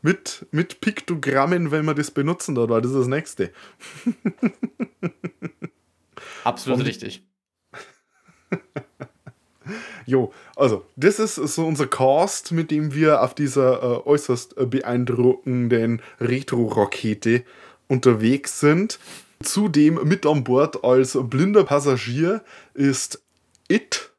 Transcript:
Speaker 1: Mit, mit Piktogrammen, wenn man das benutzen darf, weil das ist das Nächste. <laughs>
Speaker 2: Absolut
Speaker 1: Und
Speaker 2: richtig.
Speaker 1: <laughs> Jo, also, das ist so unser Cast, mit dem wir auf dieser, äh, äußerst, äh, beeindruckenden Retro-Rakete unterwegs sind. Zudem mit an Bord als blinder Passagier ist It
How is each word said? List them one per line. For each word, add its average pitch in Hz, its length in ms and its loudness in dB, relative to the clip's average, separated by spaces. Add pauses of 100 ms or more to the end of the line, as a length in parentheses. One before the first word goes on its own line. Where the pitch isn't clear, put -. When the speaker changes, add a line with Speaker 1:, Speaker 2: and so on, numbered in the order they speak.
Speaker 1:
Mit, - 500 -4
mit 165 280 -4
Piktogrammen, 165 920 0
wenn 151 120 0
man 156 120 0
das 147 160 -4
benutzen 147 420 -2
darf, 120 140 0
weil 113 140 2
das 123 100 -2
ist 135 60 0
das 127 100 2
Nächste. 131 420 -4 (540)
<laughs> - 1040 -6 (1300)
Speaker 2:
Absolut 123 360 -2
Speaker 1:
Und 120 60 -2
Speaker 2:
richtig. 110 380 -10 (1300)
Speaker 1:
<laughs> - 80 -6 (1500)
Jo, 127 260 0 (240)
also, 110 300 0 (100)
das 175 220 2
ist 220 160 -2
so 156 320 -4
unser 151 200 -2
Cast, 139 680 0
mit 165 180 -2
dem 151 240 -2
wir 151 280 4
auf 131 120 0
dieser, 131 480 2
äh, 120 260 -2
äußerst, 143 480 0
äh, 135 80 0
beeindruckenden 123 1400 0 (200)
Retro-Rakete 117 1200 0 (420)
unterwegs 127 760 2
sind. 165 380 2 (440)
Zudem 151 640 2
mit 175 200 0
an 147 200 2
Bord 127 400 2
als 131 400 4
blinder 175 400 4
Passagier 139 760 0 (300)
ist - 480 -2 (480)
It - 500 -2